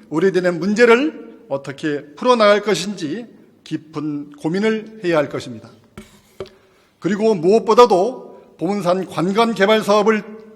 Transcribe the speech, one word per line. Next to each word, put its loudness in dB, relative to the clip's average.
우려되는 0
문제를 2
어떻게 -8
풀어나갈 4
것인지 -6
깊은 -8
고민을 -4
해야 0
할 0
것입니다. -12
그리고 0
무엇보다도 2
보문산 -2
관광 -2
개발 2
사업을 2